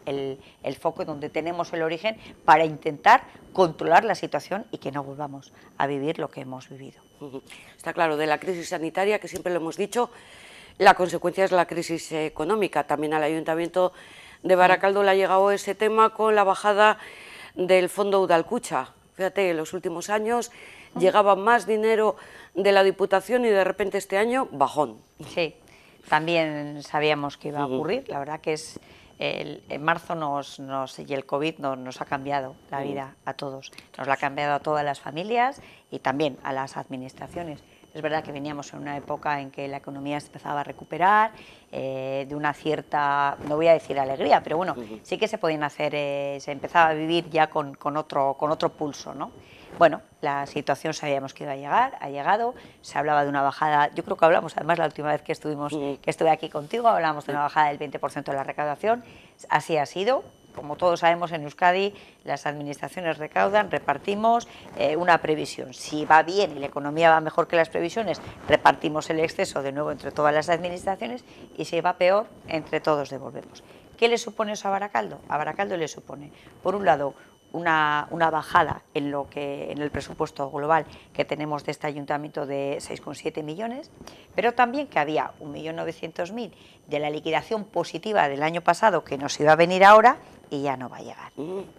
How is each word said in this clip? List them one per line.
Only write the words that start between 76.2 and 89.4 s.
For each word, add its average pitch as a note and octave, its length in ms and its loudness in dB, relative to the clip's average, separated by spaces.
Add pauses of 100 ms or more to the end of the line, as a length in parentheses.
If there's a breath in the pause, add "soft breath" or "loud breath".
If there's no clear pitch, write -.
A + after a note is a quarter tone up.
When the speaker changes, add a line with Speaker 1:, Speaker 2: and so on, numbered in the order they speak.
Speaker 1:
por F#3 100 -2
un G3+ 120 -2
lado, C#3+ 300 2 (360 loud breath)
una, D#3 600 0
una E3 180 2
bajada D#3 520 2 (120)
en C#3+ 180 -2
lo C#3+ 180 -4
que, D3 420 -8
en D3 100 -6
el D3 80 -2
presupuesto D3 640 -6
global D3+ 340 0 (280 loud breath)
que D3 100 -2
tenemos D3+ 420 -6
de D#3 60 -6
este D3+ 160 -8
ayuntamiento D3 580 -6
de C#3 340 -4
seis - 200 -12
coma - 160 -14
siete - 280 -8
millones, A3+ 480 -10 (440 loud breath)
pero A#3 180 2
también B3+ 340 0
que - 120 -2
había D3 400 -2
un D3+ 120 -12
millón D3+ 260 -10
novecientos E3 540 -8
mil A3 220 -10 (340 loud breath)
de C#3+ 120 -4
la D3+ 100 -2
liquidación D#3 540 -4
positiva F3 640 0
del C#3 160 -4
año E3 180 -2
pasado F3 440 4
que C#3+ 120 -6
nos C#3 220 -6
iba D3+ 140 8